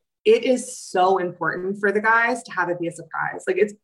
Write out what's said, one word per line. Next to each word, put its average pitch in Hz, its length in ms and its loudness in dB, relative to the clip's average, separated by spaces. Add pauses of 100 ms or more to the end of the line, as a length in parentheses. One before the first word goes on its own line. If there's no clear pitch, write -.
(240)
It 226 180 6
is - 340 -2
so 190 420 2
important 180 600 -4
for 202 140 0
the 208 80 0
guys 233 420 2
to - 100 -20
have 175 160 -2
it 175 120 -4
be 170 80 -4
a 170 40 -6
surprise. - 540 -8
Like, 185 120 -2
it's 208 260 0